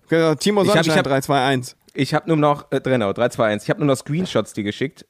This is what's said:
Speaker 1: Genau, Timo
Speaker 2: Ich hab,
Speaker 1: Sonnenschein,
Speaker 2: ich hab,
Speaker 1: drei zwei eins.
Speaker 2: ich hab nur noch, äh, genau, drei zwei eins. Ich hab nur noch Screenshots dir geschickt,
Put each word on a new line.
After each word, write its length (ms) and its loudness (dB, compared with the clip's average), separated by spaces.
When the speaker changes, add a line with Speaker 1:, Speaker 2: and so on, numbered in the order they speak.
Speaker 1:
Genau, 280 2
Timo 260 0
Speaker 2:
Ich 80 2
hab, 60 4
Speaker 1:
Sonnenschein, 180 2
Speaker 2:
ich 60 2
hab, 80 0
Speaker 1:
drei 120 0
zwei 260 0
eins. 300 -2
Speaker 2:
ich 200 -2
hab 120 -2
nur 120 2
noch, 340 0
äh, 80 0
genau, 320 0
drei 160 0
zwei 220 0
eins. 160 -2
Ich 40 -2
hab 100 -2
nur 80 2
noch 100 2
Screenshots 560 -4
dir 100 -4
geschickt, 460 -6